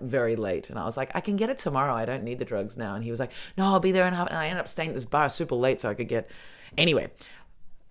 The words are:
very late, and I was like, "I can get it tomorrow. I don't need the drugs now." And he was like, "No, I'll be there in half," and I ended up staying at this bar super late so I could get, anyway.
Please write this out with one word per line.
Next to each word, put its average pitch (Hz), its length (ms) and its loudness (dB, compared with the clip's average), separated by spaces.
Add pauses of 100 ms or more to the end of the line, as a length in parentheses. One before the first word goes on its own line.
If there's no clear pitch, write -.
very 120 360 0
late, 95 320 -2
and - 100 -8
I 80 60 -4
was 117 120 -4
like, 135 160 -4
"I 180 60 0
can 202 160 -2
get 220 140 0
it 269 100 -2
tomorrow. 139 340 0
I 113 120 0
don't 123 180 -4
need 120 160 -6
the 123 60 -4
drugs 101 320 -4
now." 101 180 -4
And 110 80 -6
he 117 80 -6
was 117 80 -4
like, 123 120 -2 (260)
"No, 190 100 4
I'll 190 140 6
be 190 100 4
there 185 160 6
in 180 60 0
half," 175 160 -2
and 165 80 -2
I 156 80 0
ended 175 160 -2
up - 80 -6
staying 160 200 -2
at - 60 -6
this 123 100 -4
bar 143 240 4
super 151 260 0
late 131 260 4
so 117 80 0
I 104 60 -2
could 117 120 -4
get, 117 240 -2 (460)
anyway. 151 340 4 (800)